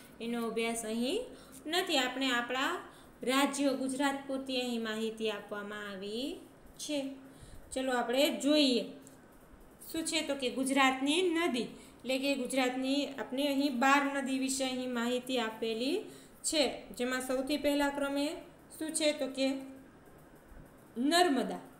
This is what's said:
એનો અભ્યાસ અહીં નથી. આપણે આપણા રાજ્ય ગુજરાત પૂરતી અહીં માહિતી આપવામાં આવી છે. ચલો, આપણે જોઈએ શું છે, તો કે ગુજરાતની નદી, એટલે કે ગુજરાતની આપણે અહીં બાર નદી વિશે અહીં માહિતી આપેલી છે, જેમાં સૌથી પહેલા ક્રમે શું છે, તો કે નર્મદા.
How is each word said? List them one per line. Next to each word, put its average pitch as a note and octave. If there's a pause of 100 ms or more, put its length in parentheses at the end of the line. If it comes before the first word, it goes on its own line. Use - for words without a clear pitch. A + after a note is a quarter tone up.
(220)
એનો A#3
અભ્યાસ A3+
અહીં A#3+ (440)
નથી. E4+
આપણે C4
આપણા B3+ (460)
રાજ્ય C#4
ગુજરાત C4+ (120)
પૂરતી C4
અહીં A#3+
માહિતી A3
આપવામાં G#3
આવી G#3+ (380)
છે. C#4 (640)
ચલો, C4
આપણે B3
જોઈએ C4 (1040)
શું D#4+
છે, D#4+
તો C#4+
કે C4
ગુજરાતની C4+
નદી, E4
એટલે -
કે C#4
ગુજરાતની C4
આપણે C4
અહીં C#4
બાર C#4
નદી C4+
વિશે C4
અહીં B3+
માહિતી B3
આપેલી A3+ (420)
છે, -
જેમાં B3+
સૌથી C4+
પહેલા C#4+
ક્રમે C#4 (520)
શું D#4
છે, D4+
તો C#4+
કે C4+ (1500)
નર્મદા. C4 (200)